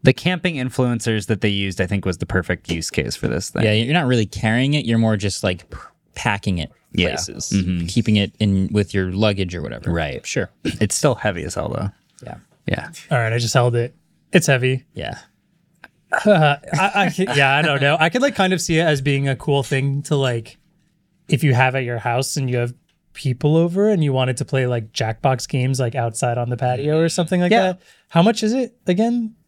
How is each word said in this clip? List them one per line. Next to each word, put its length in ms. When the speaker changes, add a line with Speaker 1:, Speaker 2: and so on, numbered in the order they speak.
Speaker 1:
The 80
camping 420
influencers 720
that 140
they 80
used, 320
I 60
think, 180
was 140
the 80
perfect 440
use 200
case 260
for 100
this 240
thing. 140
Speaker 2:
Yeah, 80
you're 220
not 120
really 200
carrying 480
it. 100
You're 140
more 180
just, 260
like, 280
p-, 80
packing 440
it 120
Speaker 1:
Yeah. 240
Speaker 2:
places, 380
Speaker 1:
Mm-hmm. 320
Speaker 2:
keeping 300
it 220
in 320
with 220
your 200
luggage 420
or 80
whatever. 280
Speaker 1:
Right. 360
Speaker 2:
Sure. 240
Speaker 1:
It's 320
still 200
heavy 300
as 100
hell, 160
though. 180
Speaker 2:
Yeah. 140
Speaker 1:
Yeah. 240
Speaker 3:
All 80
right, 140
I 60
just 160
held 220
it. 180
It's 160
heavy. 460
Speaker 2:
Yeah. 300
Speaker 3:
<laughs> 60
Uh, 300
I, 160
I 40
can, 240
yeah, 220
I 60
don't 180
know. 180
I 120
could, 120
like, 140
kind 160
of 80
see 180
it 60
as 160
being 280
a 60
cool 280
thing 400
to, 140
like, 420
if 140
you 120
have 200
at 100
your 140
house 380
and 140
you 80
have 140
people 420
over 320
and 160
you 80
wanted 240
to 80
play, 220
like, 260
Jackbox 560
games, 320
like, 140
outside 440
on 120
the 60
patio 440
or 80
something 320
like 100
Speaker 1:
Yeah. 120
Speaker 3:
that. 80
How 120
much 200
is 100
it 240
again? 480